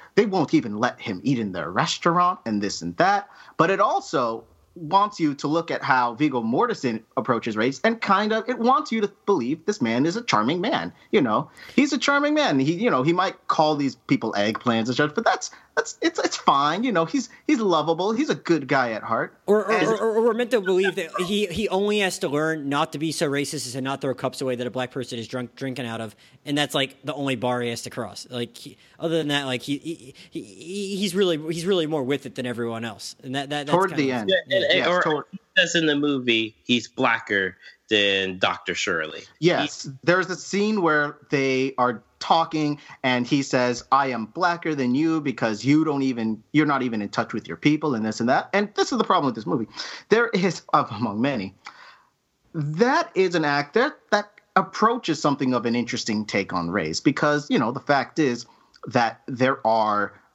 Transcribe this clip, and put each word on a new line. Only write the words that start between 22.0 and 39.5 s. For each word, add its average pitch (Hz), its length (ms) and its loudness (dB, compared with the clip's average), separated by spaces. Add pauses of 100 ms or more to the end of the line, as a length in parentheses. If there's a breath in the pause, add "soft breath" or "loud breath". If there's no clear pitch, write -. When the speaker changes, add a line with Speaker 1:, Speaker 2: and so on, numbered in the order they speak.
Speaker 2:
to 175 100 -2
learn 151 400 -2
not 151 240 0
to 147 60 -6
be 160 140 -2
so 151 160 -2
racist 139 380 -4
as 120 60 -10
to 135 80 -6
not 135 200 -4
throw 135 120 0
cups - 280 -6
away 127 140 -2
that 120 120 -4
a 104 40 -6
black 127 200 -4
person 123 280 -8
is 110 80 -8
drunk, 123 280 -8
drinking 131 300 -6
out 113 160 -6
of, 110 140 -10 (300 soft breath)
and 147 120 -2
that's, 147 180 0
like, 135 280 -2
the 143 100 -6
only 139 220 -2
bar 123 260 -2
he 120 80 -4
has 117 140 -6
to 123 60 -12
cross. - 400 -10
Like, 120 280 -8
he, - 200 -20 (220 soft breath)
other 165 180 -2
than 147 120 -2
that, 143 160 0
like, 127 160 -2
he, 143 160 -4
he, 135 360 -12 (160 loud breath)
he, 160 680 -10
he's 185 180 -2
really, 180 220 2 (160)
he's 165 120 -6
really 180 220 0
more 151 160 -2
with 139 220 -2
it 113 100 -14
than 127 100 -6
everyone 117 380 -4
else. - 400 -12
And 131 120 -8
that, 139 140 -4
that, 147 180 -6
that's 156 80 2
Speaker 1:
Toward 185 160 2
Speaker 2:
kind 151 100 -2
Speaker 1:
the 135 100 0
Speaker 2:
of 127 100 -2
Speaker 1:
end. 104 80 -4
Speaker 3:
Yeah, 175 280 0
and, 180 80 2
and, 156 80 2
Speaker 1:
Yes, - 160 2
Speaker 3:
or 180 140 2
Speaker 1:
toward 151 280 -2
Speaker 3:
he 190 80 -14 (180)
says 175 180 2
in 165 120 2
the 147 80 2
movie 123 600 0 (100)
he's 123 220 2
blacker 107 680 0 (340 loud breath)
than 98 500 2
Doctor 90 360 -2
Shirley. 80 480 -4 (160)
Speaker 1:
Yes. 156 440 0